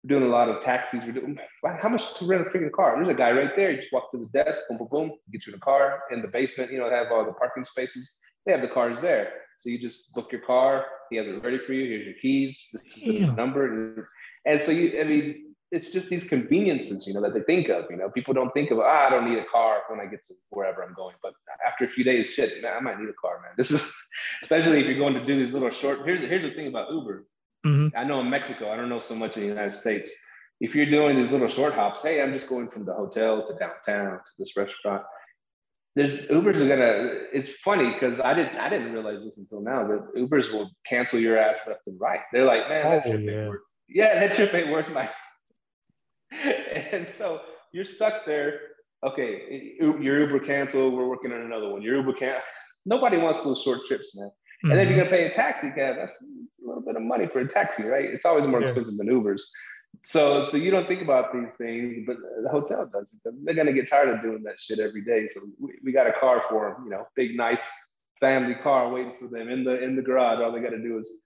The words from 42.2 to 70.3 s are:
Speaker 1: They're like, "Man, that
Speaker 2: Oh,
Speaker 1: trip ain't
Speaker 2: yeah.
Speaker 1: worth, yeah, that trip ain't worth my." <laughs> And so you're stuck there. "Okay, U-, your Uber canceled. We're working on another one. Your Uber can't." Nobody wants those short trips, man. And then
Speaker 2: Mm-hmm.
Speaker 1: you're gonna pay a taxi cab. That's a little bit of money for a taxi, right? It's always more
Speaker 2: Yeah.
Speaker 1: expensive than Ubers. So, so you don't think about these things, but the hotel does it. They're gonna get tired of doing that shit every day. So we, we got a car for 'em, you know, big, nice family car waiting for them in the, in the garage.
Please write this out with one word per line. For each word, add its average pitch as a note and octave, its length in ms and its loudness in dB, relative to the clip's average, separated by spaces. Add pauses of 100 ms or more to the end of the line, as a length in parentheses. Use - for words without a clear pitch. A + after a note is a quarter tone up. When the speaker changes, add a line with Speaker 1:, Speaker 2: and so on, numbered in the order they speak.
Speaker 1:
They're B2+ 120 6
like, A#2 240 4
"Man, D3+ 220 2
that D3+ 160 4
Speaker 2:
Oh, A#2+ 40 0
Speaker 1:
trip G#2+ 100 0
ain't G#2 100 -4
Speaker 2:
yeah. G#2+ 180 -4
Speaker 1:
worth, G2+ 120 -8 (280)
yeah, G#3+ 260 6 (120)
that G3 80 0
trip G3+ 200 4
ain't E3+ 180 0
worth D#3 180 -2
my." - 240 -4
<laughs> - 60 -16 (1700)
And F3 160 -6
so E3+ 320 -6 (320)
you're F3+ 120 -6
stuck - 420 -2
there. D3+ 340 -2 (440)
"Okay, B2+ 760 -6
U-, D#3 200 2
your C#3 200 2
Uber C#3 200 2
canceled. C#3 540 0
We're B2+ 140 -2
working B2+ 240 -6
on A#2+ 100 -8
another A2+ 280 -6
one. G2+ 120 -8
Your A#2 140 0
Uber C3 180 0
can't." C3 280 -4 (440)
Nobody A#3 320 2
wants D#3+ 240 2
those C3 200 -2
short B2+ 240 0
trips, - 280 -6
man. G2+ 160 -14 (320)
And D#3 100 4
then D#3 140 8
Speaker 2:
Mm-hmm. - 100 6
Speaker 1:
you're F#3 80 8
gonna - 120 -2
pay E3+ 100 4
a D3+ 60 -4
taxi - 380 0
cab. C3+ 260 -2
That's - 240 -10
a B3+ 460 -18
little - 160 -8
bit - 140 -6
of A3+ 60 -4
money E3+ 240 0
for - 140 -2
a C#3+ 80 -2
taxi, - 340 0
right? B2+ 220 0
It's - 200 -6
always D#3 220 6
more C3 140 4
Speaker 2:
Yeah. C3+ 80 2
Speaker 1:
expensive A#2 280 -2
than G#2 120 -4
Ubers. G#2+ 320 4 (640)
So, C#3+ 400 4
so D3+ 120 -2
you E3+ 140 2
don't F#3 160 2
think F#3 160 -2
about C3+ 300 2
these A#2+ 220 -6
things, A#2 520 -6
but B2 100 -4 (260)
the A2+ 60 -2
hotel - 440 -2
does G2+ 200 -6
it. - 200 -12 (120)
They're D#3+ 100 -2
gonna D3+ 180 4
get C3+ 180 2
tired C#3 200 6
of A2 120 -2
doing A2 220 -4
that G#2 160 -12
shit G#2+ 180 -6
every G#2+ 260 -4
day. A2+ 220 2
So G2+ 140 -12 (180)
we, C3 140 -10 (100)
we C3+ 100 -4
got B2+ 140 6
a A2+ 60 2
car B2+ 360 4
for G#2+ 280 0
'em, - 80 -16
you A2+ 60 -12
know, G2 160 -8 (100)
big, A#2+ 200 -2
nice A#2+ 300 -2 (540)
family C3 420 4
car C3 300 4
waiting B2 260 -4
for B2 100 -14
them A2+ 200 -10
in B2+ 160 -2
the, B2+ 180 0
in C3 140 -2
the C3 60 0
garage. B2 380 4